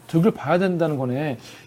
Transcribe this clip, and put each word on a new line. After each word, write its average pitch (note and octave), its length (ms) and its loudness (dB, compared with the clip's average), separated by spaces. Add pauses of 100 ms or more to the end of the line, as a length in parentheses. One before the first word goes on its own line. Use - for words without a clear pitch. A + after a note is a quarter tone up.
득을 E3 240 4
봐야 D#3+ 280 0
된다는 E3+ 380 0
거네. C3 400 -4 (300)